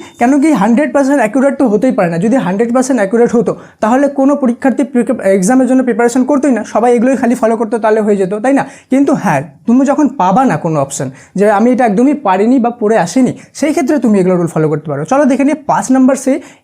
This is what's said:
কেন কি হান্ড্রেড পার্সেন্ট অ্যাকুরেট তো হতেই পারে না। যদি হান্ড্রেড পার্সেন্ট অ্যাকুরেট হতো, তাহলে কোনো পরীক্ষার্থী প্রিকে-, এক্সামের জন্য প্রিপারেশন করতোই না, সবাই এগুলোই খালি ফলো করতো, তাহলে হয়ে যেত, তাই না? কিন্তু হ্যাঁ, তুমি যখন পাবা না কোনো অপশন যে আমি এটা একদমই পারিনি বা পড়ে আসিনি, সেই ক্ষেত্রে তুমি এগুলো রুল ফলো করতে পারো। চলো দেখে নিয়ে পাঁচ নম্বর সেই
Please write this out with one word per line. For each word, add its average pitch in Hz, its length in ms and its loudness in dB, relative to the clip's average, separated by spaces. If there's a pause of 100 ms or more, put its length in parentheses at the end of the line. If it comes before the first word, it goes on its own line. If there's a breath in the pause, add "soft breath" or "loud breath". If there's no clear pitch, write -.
(200 loud breath)
কেন 269 220 2
কি 311 120 2
হান্ড্রেড 233 400 2
পার্সেন্ট 285 240 0
অ্যাকুরেট 269 420 0
তো 277 80 2
হতেই 214 240 0
পারে 185 180 0
না। 170 80 -4
যদি 214 180 0
হান্ড্রেড 233 380 -2
পার্সেন্ট 262 260 0
অ্যাকুরেট 226 360 0
হতো, 202 200 -2 (240 loud breath)
তাহলে 254 280 0
কোনো 277 280 0
পরীক্ষার্থী 262 480 -2
প্রিকে-, 240 380 -2
এক্সামের 202 460 2
জন্য 262 160 2
প্রিপারেশন 240 400 0
করতোই 285 280 0
না, 214 120 -2
সবাই 233 320 0
এগুলোই 254 200 0
খালি 240 200 -2
ফলো 226 220 0
করতো, 233 200 -4
তাহলে 220 240 0
হয়ে 208 160 0
যেত, 190 160 -2
তাই 220 200 -2
না? 254 120 0 (240 loud breath)
কিন্তু 277 240 2
হ্যাঁ, 156 280 -2 (260)
তুমি 254 180 2
যখন 285 220 2
পাবা 196 380 0
না 254 120 0
কোনো 160 220 -4
অপশন 139 320 -6 (240 loud breath)
যে 202 160 2
আমি 220 200 2
এটা 254 140 2
একদমই 240 280 2
পারিনি 214 460 0
বা 233 100 0
পড়ে 220 280 -2
আসিনি, 190 360 0 (200 loud breath)
সেই 311 180 -2
ক্ষেত্রে 302 280 0
তুমি 208 200 2
এগুলো 185 180 2
রুল 170 100 -2
ফলো 156 220 -2
করতে 151 220 -4
পারো। 143 140 -6
চলো 277 200 0
দেখে 269 180 2
নিয়ে 294 120 0
পাঁচ 202 360 -4
নম্বর 262 240 4
সেই 262 240 -2 (240 loud breath)